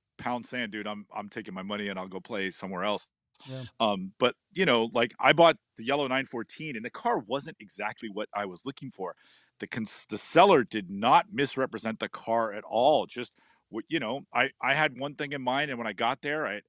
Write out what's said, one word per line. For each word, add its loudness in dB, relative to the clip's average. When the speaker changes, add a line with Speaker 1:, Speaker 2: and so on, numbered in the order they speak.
Speaker 1:
pound -4
sand, -6
dude, -6
I'm, -8
I'm -8
taking -10
my -8
money -6
and -6
I'll -8
go -10
play -4
somewhere -6
else." -2
Speaker 2:
Yeah. -10
Speaker 1:
Um, 2
but, 4
you 0
know, 4
like, 2
I 6
bought 8
the -14
yellow 0
nine 0
fourteen -8
and -8
the -8
car -2
wasn't -4
exactly -8
what -6
I -2
was -10
looking -10
for. -8
The -8
cons-, -6
the -6
seller 6
did -6
not 4
misrepresent -2
the -4
car -2
at -10
all. 4
Just -10
what, -8
you -4
know, -4
I, 2
I 2
had 0
one -6
thing -6
in -6
mind, 0
and -4
when -4
I -4
got 0
there, -2
I, -6